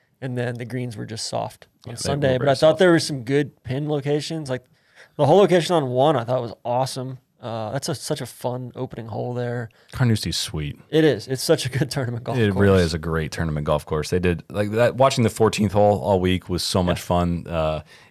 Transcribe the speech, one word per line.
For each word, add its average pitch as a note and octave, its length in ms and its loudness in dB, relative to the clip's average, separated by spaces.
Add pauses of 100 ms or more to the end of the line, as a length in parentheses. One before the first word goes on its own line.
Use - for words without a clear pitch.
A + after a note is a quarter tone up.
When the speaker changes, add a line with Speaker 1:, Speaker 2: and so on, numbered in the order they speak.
(200)
Speaker 1:
And B2+ 160 -6
then A#2+ 200 -4
the A2+ 100 -10
greens B2 300 -8
were A#2 100 -10
just A2 200 -10
soft A2+ 400 -8 (200)
on A#2+ 60 -12
Speaker 2:
Yeah, - 40 -12
they - 40 -12
Speaker 1:
Sunday. C#3 340 0
Speaker 2:
were B2+ 60 0
Speaker 1:
But B2+ 40 -4
Speaker 2:
very C#3 60 4
Speaker 1:
I C3+ 40 6
thought C3 40 -8 (120)
Speaker 2:
soft. D#3 80 2
Speaker 1:
there F#3 120 6
were E3 100 6
some C3+ 240 -6
good C#3 380 -2
pin D3+ 260 -4
locations. D3 600 -4
Like, B2+ 140 -6 (520)
the D3 100 2
whole E3 120 8
location F3+ 360 4
on C#3+ 140 2
one, C3 280 4
I A#2 80 -2
thought B2 180 -2
was A2+ 100 -8 (120)
awesome. B2+ 540 -4 (220)
Uh, A2+ 300 -8
that's - 180 -6
a, D#3 60 -2
such D3 260 -6
a B2 60 -8
fun B2 480 -8
opening B2 340 -10
hole B2 240 -6
there. A#2+ 380 -6 (220)
Speaker 2:
Carnoustie's A2+ 440 0
sweet. D#2+ 420 -6 (120)
Speaker 1:
It D#3 140 2
is. A#2 220 0
It's B2+ 160 -6
such D#3+ 220 0
a C3 60 -4
good B2 200 -2
tournament A#2+ 340 -4
golf A#2+ 120 -4
Speaker 2:
It G#2+ 160 4
Speaker 1:
course. F#2+ 80 0
Speaker 2:
really F#2+ 220 6
is D#2+ 100 0
a E2+ 60 -2
great D#2+ 340 -4
tournament D#2 320 -4
golf D2+ 220 0
course. D2+ 240 -4
They F#2 80 0
did, F2 320 0
like, G#2 220 -4
that. A2+ 240 2
Watching C3 280 4
the G2+ 60 4
fourteenth G#2+ 420 2
hole G#2 280 4
all F#2 200 2
week F#2 300 0
was F2 120 -2
so F#2+ 200 0
much F2 160 0
Speaker 1:
Yeah. - 60 -12
Speaker 2:
fun. F2 440 0
Uh, D#2 340 -2 (280)